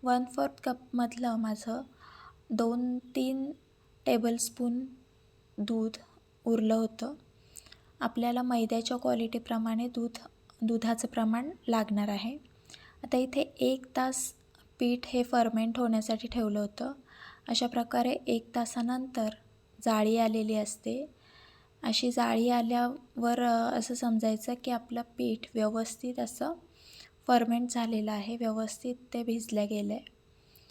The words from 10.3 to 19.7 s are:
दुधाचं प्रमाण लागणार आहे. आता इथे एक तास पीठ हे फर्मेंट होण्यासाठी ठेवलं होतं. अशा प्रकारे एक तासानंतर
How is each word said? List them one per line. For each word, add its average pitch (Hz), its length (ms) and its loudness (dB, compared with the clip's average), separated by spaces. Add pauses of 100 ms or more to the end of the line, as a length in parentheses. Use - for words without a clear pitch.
दुधाचं 226 460 2
प्रमाण 233 420 0 (180)
लागणार 214 400 2
आहे. 214 300 -4 (680)
आता 247 140 2
इथे 262 240 2
एक 262 440 0 (100)
तास 262 380 -2 (460)
पीठ 247 260 2
हे 247 180 0
फर्मेंट 226 560 2
होण्यासाठी 226 480 0
ठेवलं 214 320 0
होतं. 233 320 -4 (560)
अशा 240 200 2
प्रकारे 240 440 0
एक - 440 -2
तासानंतर 240 760 -2 (560)